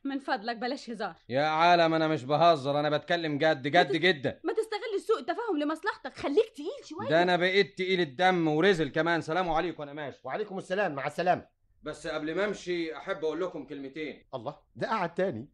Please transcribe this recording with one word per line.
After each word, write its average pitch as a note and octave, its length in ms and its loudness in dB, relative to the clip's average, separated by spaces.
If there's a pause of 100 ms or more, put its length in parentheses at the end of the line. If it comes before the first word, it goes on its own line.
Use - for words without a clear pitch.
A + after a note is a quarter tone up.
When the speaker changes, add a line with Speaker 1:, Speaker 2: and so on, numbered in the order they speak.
Speaker 1:
من C#4 140 -4
فضلك A#3+ 380 -4
بلاش A#3+ 340 -6
هزار. G3 240 -8 (140)
Speaker 2:
يا C3 140 0
عالم، D#3+ 520 6
انا D#3+ 140 2
مش C#3+ 160 -2
بهزر، D3 560 4
انا D3+ 160 2
بتكلم D#3 420 -2
جد، D#3 240 2
جد C#3+ 140 0
Speaker 1:
ما F3+ 60 8
تس- F3+ 140 0
Speaker 2:
جدا. D3 480 0
Speaker 1:
ما E4+ 80 -2
تستغلش G#4+ 540 -4
سوء G#4+ 120 2
التفاهم F4 400 -4
لمصلحتك، D4 580 -4
خليك D4+ 380 2
تقيل G4 300 -10
شوية. E4+ 240 -8
Speaker 2:
ده E3 140 4
انا F3+ 140 4
بقيت F#3 420 2
تقيل F#3 220 0
الدم E3+ 480 2
ورزل D#3+ 400 4
كمان. D#3+ 320 0
سلام E3 300 -2
عليكم، D#3+ 320 -2
انا C#3+ 100 -10
ماشي. C#3+ 320 -10
Speaker 3:
وعليكم F#3 340 -6
السلام، F#3 360 -2
مع C3+ 120 -6
السلامة. E3+ 540 -2 (220)
Speaker 2:
بس D3+ 240 -10
قبل D#3 280 -4
ما F#3+ 100 0
امشي F3 520 -4
احب D#3 280 -6
اقول D#3 160 -2
لكم E3+ 260 -6
كلمتين. C#3 560 -10 (120)
Speaker 3:
الله، B2+ 220 -10 (200)
ده G3 120 -4
قعد F#3+ 260 -2
تاني. D#3 400 -2